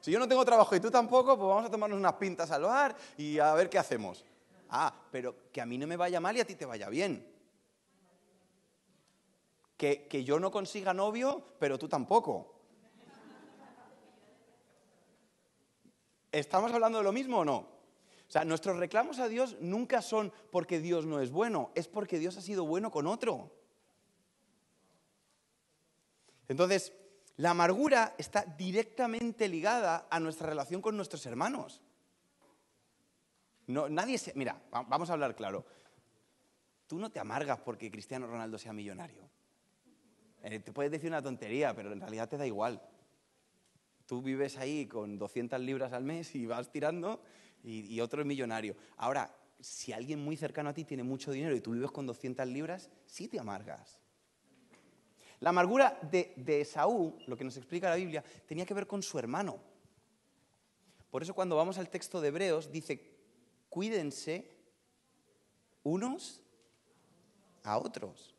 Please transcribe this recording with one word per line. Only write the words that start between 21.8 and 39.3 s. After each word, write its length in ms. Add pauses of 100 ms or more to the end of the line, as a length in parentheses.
porque 320
Dios 200
ha 40
sido 220
bueno 260
con 160
otro. 460 (3000)
Entonces, 460 (440)
la 120
amargura 680
está 280
directamente 1000
ligada 640
a 100
nuestra 280
relación 320
con 160
nuestros 300
hermanos. 560 (1800)
No, 240
nadie 260
se, 180
mira, 240 (160)
va-, 100
vamos 260
a 20
hablar 240
claro. 300 (1200)
Tú 120
no 120
te 100
amargas 400
porque 300
Cristiano 360
Ronaldo 300
sea 160
millonario. 560 (1120)